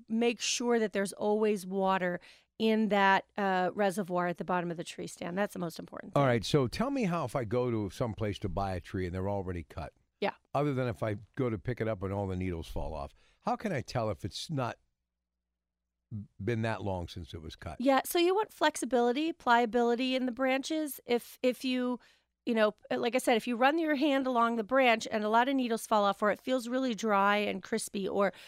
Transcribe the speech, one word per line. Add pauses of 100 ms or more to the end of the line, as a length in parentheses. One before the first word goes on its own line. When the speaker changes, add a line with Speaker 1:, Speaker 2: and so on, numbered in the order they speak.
Speaker 1:
make
sure
that
there's
always
water (400)
in
that, (120)
uh,
reservoir
at
the
bottom
of
the
tree
stand.
That's
the
most
important
Speaker 2:
All
Speaker 1:
thing.
Speaker 2:
right,
so
tell
me
how,
if
I
go
to
some
place
to
buy
a
tree
and
they're
already
cut, (300)
Speaker 1:
Yeah. (220)
Speaker 2:
other
than
if
I (180)
go
to
pick
it
up
and
all
the
needles
fall
off, (320)
how
can
I
tell
if
it's
not (1700)
been
that
long
since
it
was
cut.
Speaker 1:
Yeah,
so
you
want
flexibility,
pliability
in
the
branches.
If,
if
you, (460)
you
know, (220)
like
I
said,
if
you
run
your
hand
along
the
branch
and
a
lot
of
needles
fall
off,
or
it
feels
really
dry
and
crispy,
or (160)